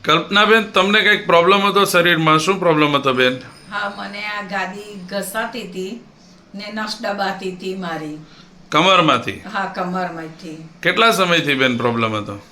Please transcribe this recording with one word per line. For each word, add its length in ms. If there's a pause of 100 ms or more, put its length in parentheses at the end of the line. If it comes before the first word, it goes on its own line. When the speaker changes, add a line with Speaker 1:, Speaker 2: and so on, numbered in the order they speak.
Speaker 1:
કલ્પનાબેન, 600
તમને 360
કંઈક 260
પ્રોબ્લેમ 400
હતો 180
શરીરમાં? 540
શું 220
પ્રોબ્લેમ 360
હતો 180
બેન? 220 (340)
Speaker 2:
હા, 260
મને 300
આ 160
ગાદી 680
ઘસાતી 540
હતી 420 (500)
ને 100 (100)
નસ 260
દબાતી 500
હતી 240
મારી. 440 (500)
Speaker 1:
કમરમાંથી? 720 (120)
Speaker 2:
હા, 120
કમરમાંથી. 1040 (140)
Speaker 1:
કેટલા 280
સમયથી 440
બેન 220
પ્રોબ્લેમ 380
હતો? 260 (120)